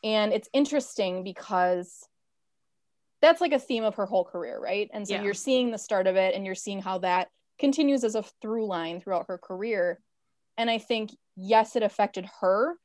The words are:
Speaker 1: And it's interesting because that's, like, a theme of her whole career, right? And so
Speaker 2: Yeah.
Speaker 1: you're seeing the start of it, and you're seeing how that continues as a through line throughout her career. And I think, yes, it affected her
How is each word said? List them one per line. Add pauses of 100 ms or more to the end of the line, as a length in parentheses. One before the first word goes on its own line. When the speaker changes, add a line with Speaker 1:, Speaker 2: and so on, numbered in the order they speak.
Speaker 1:
And
it's
interesting
because (1120)
that's,
like,
a
theme
of
her
whole
career,
right?
And
so
Speaker 2:
Yeah.
Speaker 1:
you're
seeing
the
start
of
it,
and
you're
seeing
how
that (280)
continues
as
a (180)
through
line
throughout
her
career. (560)
And
I
think, (240)
yes,
it
affected (140)
her